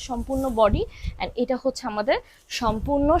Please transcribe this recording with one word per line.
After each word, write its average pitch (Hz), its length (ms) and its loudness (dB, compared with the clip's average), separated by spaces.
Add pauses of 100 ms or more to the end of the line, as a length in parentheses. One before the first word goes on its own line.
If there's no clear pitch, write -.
সম্পূর্ণ 262 340 -4 (160)
বডি 220 240 6 (380)
and 185 100 -6 (120)
এটা 254 200 0
হচ্ছে 262 280 -2
আমাদের 214 260 0 (420)
সম্পূর্ণ 277 500 0 (100)